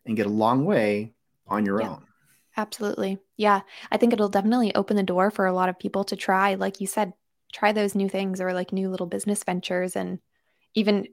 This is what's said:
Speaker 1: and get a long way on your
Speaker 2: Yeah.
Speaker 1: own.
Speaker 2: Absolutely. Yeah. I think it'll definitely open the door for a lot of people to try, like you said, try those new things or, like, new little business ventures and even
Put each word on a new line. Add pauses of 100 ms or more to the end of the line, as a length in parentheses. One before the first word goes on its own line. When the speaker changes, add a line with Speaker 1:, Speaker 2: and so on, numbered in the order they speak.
Speaker 1:
and
get
a
long
way (320)
on
your
Speaker 2:
Yeah.
Speaker 1:
own. (500)
Speaker 2:
Absolutely. (180)
Yeah. (320)
I
think
it'll
definitely
open
the
door
for
a
lot
of
people
to
try,
like
you
said, (400)
try
those
new
things
or,
like,
new
little
business
ventures
and (560)
even